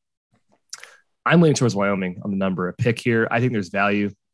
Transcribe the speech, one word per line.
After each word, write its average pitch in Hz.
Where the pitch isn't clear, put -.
I'm 151
leaning 156
towards 113
Wyoming 98
on 104
the 98
number, 92
a 87
pick -
here. 113
I 117
think 123
there's 98
value. 101